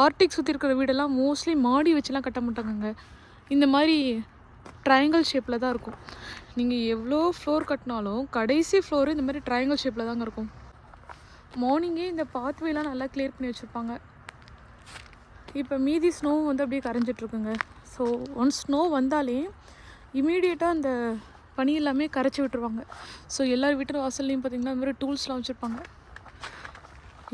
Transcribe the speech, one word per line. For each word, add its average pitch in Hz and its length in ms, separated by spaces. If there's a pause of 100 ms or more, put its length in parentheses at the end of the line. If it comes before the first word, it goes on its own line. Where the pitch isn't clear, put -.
ஆர்டிக் 320 340
சுத்தி 302 160
இருக்கிற 277 280
வீடெல்லாம் 269 400
mostly 294 340 (100)
மாடி 294 320
வச்சுலாம் 277 300
கட்ட 247 180
மாட்டாங்கங்க. 214 460 (640)
இந்த 285 200
மாதிரி 311 220 (880)
ட்ரையாங்கிள் 294 440
ஷேப்ல 247 340
தான் 254 100
இருக்கும். - 240 (600)
நீங்க 247 180 (180)
எவ்வளோ 240 260 (160)
ஃப்ளோர் 302 340
கட்டினாலும் 233 540 (140)
கடைசி 277 480
ஃப்ளோர் 285 280
இந்த 294 140
மாதிரி 277 180
ட்ரையாங்கிள் 262 380
ஷேப்ல 233 260
தாங்க 233 160
இருக்கும். 220 240 (1120)
மார்னிங்கே 330 520
இந்த 320 100 (100)
பாத்வேலாம் 302 560
நல்லா 262 240
கிளியர் 269 220
பண்ணி 254 160
வச்சிருப்பாங்க. 233 420 (1700)
இப்ப 269 240
மீதி 320 320
ஸ்னோவும் 302 320
வந்து 269 160
அப்படியே 262 220
கரைஞ்சிட்டு 233 360
இருக்குங்க. 220 300 (400)
So 254 100 (380)
ஒன்ஸ் 277 220
ஸ்னோ 285 180 (160)
வந்தாலே 262 400 (840)
இமீடியட்டா 339 540
அந்த 277 160 (640)
பனி 269 240
எல்லாமே 285 240 (120)
கரைச்சி 269 260
விட்டுருவாங்க. 233 400 (520)
So - 60 (140)
எல்லார் 277 240
வீட்டு 277 240
வாசல்லையும் 269 400
பார்த்தீங்கன்னா 254 320
இந்த 254 80
மாதிரி 269 200
டூல்ஸ்லாம் 269 360
வச்சிருப்பாங்க. 240 400 (1500)